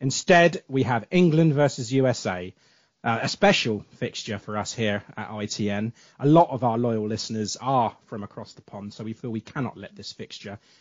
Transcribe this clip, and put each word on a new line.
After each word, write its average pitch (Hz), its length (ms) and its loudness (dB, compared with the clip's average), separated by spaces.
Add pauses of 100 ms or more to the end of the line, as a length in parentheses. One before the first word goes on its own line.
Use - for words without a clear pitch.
Instead, 170 680 4
we 131 160 0
have 117 260 -2
England 165 420 4
versus 135 400 0
U 131 140 4
S 123 180 0
A, 92 300 -6 (500)
uh, 113 180 0
a 170 60 -2
special 127 560 2 (120)
fixture 113 420 -8
for 104 180 -10
us 104 160 -4
here 104 300 -2 (160)
at 107 120 -10
I 107 140 -8
T 104 260 -4
N. 107 220 -4 (260)
A 139 80 0
lot 156 220 8
of 127 160 -4
our 117 140 2
loyal 113 280 0
listeners 107 540 -6
are 120 340 0 (120)
from 107 160 -12
across - 320 -16
the - 80 -20
pond, 101 320 -14
so 113 100 -12
we 110 80 -8
feel 120 180 -10
we 110 120 -6
cannot - 340 -8
let - 180 -16
this - 180 -16
fixture - 460 -14 (220)